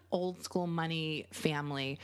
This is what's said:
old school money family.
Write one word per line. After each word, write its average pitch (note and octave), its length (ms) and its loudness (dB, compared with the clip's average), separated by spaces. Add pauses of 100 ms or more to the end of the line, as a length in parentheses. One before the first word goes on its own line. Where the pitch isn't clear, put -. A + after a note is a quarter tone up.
old F3+ 320 0
school F3 260 0
money D#3+ 640 0
family. D3 720 0